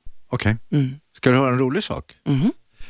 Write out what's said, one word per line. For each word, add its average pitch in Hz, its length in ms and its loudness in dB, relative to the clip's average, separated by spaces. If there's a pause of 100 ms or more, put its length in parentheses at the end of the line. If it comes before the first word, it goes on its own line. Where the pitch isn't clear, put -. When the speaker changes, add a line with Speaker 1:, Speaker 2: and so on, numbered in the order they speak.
(280)
Speaker 1:
Okej. 113 280 0 (160)
Speaker 2:
Mm. 135 220 0 (220)
Speaker 1:
Ska - 140 2
du 123 60 6
höra 131 160 2
en 123 60 2
rolig 135 260 0
sak? - 280 -8 (140)
Speaker 2:
Mhm. 147 260 2 (380)